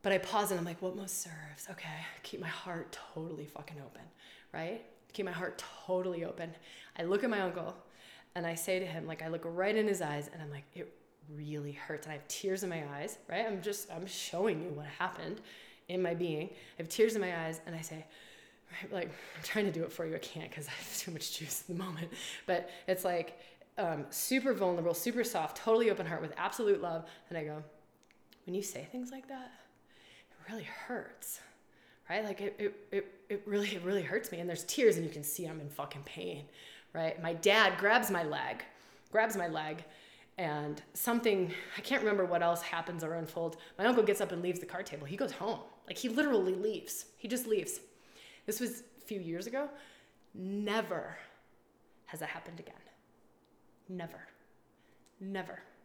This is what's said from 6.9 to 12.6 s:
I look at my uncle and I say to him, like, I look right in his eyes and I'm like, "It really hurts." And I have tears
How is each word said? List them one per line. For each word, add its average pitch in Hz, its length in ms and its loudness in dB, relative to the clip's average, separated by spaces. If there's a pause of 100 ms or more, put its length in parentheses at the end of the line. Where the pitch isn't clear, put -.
I 165 60 0
look 202 200 4
at 240 60 4
my 208 100 2
uncle 175 340 0 (600)
and 170 120 -2
I 170 80 0
say 185 240 2
to 185 60 0
him, 160 220 -4
like, 160 160 -4
I 160 60 -2
look 165 160 0
right 180 300 4
in 214 140 6
his 190 140 4
eyes 147 280 0
and 160 120 -10
I'm 147 80 -8
like, 143 140 -10 (100)
"It - 180 -8 (420)
really 147 380 -4
hurts." 151 340 -8
And 156 60 -8
I 151 40 -6
have 143 120 -12
tears 190 340 0